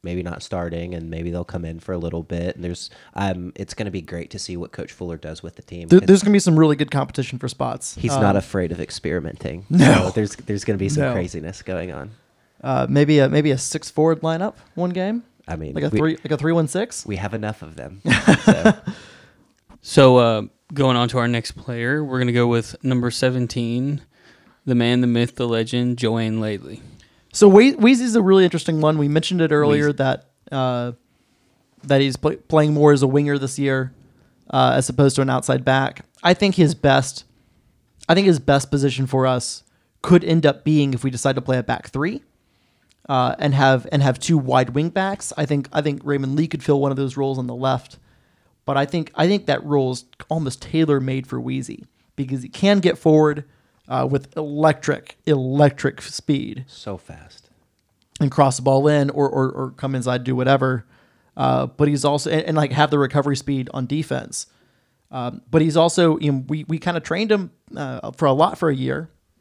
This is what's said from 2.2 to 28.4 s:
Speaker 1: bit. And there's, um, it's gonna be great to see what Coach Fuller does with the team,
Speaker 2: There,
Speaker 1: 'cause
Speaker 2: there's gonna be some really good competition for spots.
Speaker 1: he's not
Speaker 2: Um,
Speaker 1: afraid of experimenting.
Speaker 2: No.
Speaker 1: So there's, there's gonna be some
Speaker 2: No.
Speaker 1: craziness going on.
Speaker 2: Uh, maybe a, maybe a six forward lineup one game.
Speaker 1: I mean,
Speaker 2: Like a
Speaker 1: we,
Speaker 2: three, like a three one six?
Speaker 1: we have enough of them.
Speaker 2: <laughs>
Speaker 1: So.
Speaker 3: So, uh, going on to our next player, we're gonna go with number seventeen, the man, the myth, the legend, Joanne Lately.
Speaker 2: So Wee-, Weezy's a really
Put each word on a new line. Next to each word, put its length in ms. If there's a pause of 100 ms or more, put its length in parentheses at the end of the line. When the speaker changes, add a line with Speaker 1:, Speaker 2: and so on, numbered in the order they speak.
Speaker 1:
bit. 320
And 80
there's, 260 (260)
um, 400
it's 180
gonna 180
be 100
great 300
to 80
see 180
what 140
Coach 220
Fuller 240
does 260
with 120
the 60
team, 280
Speaker 2:
There, 100
Speaker 1:
'cause 80
Speaker 2:
there's 160
gonna 100
be 60
some 180
really 200
good 140
competition 480
for 100
spots. 460
Speaker 1:
he's 160
not 200
Speaker 2:
Um, 60
Speaker 1:
afraid 340
of 100
experimenting. 880
Speaker 2:
No. 360
Speaker 1:
So 60
there's, 260
there's 260
gonna 160
be 100
some 140
Speaker 2:
No. 100
Speaker 1:
craziness 480
going 300
on. 200 (520)
Speaker 2:
Uh, 260
maybe 300
a, 100
maybe 220
a 60
six 340
forward 300
lineup 340 (200)
one 160
game. 320 (220)
Speaker 1:
I 120
mean, 160
Speaker 2:
Like 100
a 60
Speaker 1:
we, 100
Speaker 2:
three, 240
like 80
a 60
three 160
one 160
six? 360
Speaker 1:
we 120
have 160
enough 280
of 140
them. 300
Speaker 2:
<laughs> 60 (320)
Speaker 1:
So. 300 (1080)
Speaker 3:
So, 360
uh, 240 (320)
going 220
on 140
to 80
our 100
next 240
player, 520
we're 160
gonna 120
go 160
with 360
number 280
seventeen, 920 (640)
the 100
man, 260
the 60
myth, 280
the 120
legend, 500
Joanne 420
Lately. 420 (520)
Speaker 2:
So 160
Wee-, 240
Weezy's 420
a 60
really 220